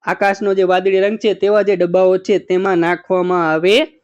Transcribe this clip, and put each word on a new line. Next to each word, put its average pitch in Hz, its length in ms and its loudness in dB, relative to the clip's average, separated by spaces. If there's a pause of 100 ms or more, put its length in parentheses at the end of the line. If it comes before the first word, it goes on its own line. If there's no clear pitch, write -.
આકાશનો 196 520 -2
જે 190 80 0
વાદળી 185 380 0
રંગ 208 180 -2
છે 208 160 -2
તેવા 202 280 0
જે 196 140 0
ડબ્બાઓ 185 400 2
છે 185 220 -2
તેમાં 185 400 -2
નાખવામાં 175 760 -2
આવે 196 340 2 (180)